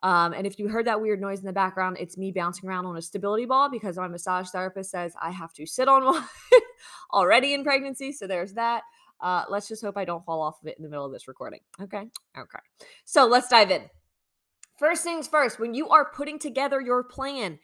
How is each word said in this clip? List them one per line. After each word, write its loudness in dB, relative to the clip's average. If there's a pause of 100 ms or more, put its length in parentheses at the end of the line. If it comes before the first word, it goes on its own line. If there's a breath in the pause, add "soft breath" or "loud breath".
Um, 4
and -4
if -6
you -2
heard 0
that 0
weird 0
noise -4
in -12
the -8
background, 0
it's -10
me -6
bouncing -4
around -4
on -6
a -8
stability -4
ball 2
because -6
my -4
massage -4
therapist -6
says -6
I -6
have -12
to -14
sit 0
on 6
<laughs> -
one 2 (880 loud breath)
already 6
in -2
pregnancy, -2
so -10
there's -4
that. -2 (360 soft breath)
Uh, -2
let's -4
just -12
hope -6
I -4
don't -6
fall -4
off -6
of -12
it -12
in -14
the -12
middle -8
of -10
this -14
recording, -12 (200)
okay? -10 (340)
Okay. -16 (460 loud breath)
So 6
let's 4
dive 6
in. 0 (920)
First 0
things -6
first, 2
when -4
you -4
are 6
putting -8
together -2
your 0
plan, -8